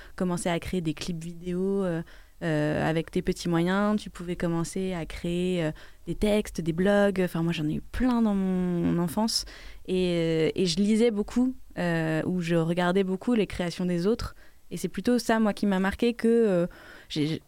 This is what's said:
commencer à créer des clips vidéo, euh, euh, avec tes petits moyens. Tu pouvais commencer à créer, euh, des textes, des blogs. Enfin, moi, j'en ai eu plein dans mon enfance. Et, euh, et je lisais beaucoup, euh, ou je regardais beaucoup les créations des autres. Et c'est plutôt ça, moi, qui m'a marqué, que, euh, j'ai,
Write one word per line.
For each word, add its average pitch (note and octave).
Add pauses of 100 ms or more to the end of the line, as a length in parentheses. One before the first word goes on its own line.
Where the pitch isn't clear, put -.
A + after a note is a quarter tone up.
(140)
commencer F3+
à E3+
créer F#3
des D#3+
clips E3
vidéo, F3+
euh, E3+ (400)
euh, D3+
avec D#3+
tes F3+
petits -
moyens. F#3+
Tu F#3
pouvais F3
commencer E3+
à E3
créer, F3
euh, D#3 (340)
des E3+
textes, G#3
des D#3+
blogs. G3+
Enfin, F3
moi, E3+
j'en D#3+
ai D#3
eu -
plein A#3+
dans G#3+
mon F3+
enfance. G#3+ (400)
Et, E3+
euh, -
et F#3+
je D#3+
lisais G#3+
beaucoup, A#3+ (240)
euh, E3
ou F3+
je E3+
regardais F3
beaucoup F#3
les G#3+
créations F3+
des F3
autres. - (360)
Et F#3
c'est F3
plutôt A#3+
ça, A3+
moi, G#3
qui -
m'a G3
marqué, G3+
que, A3+
euh, G#3 (420)
j'ai, D3+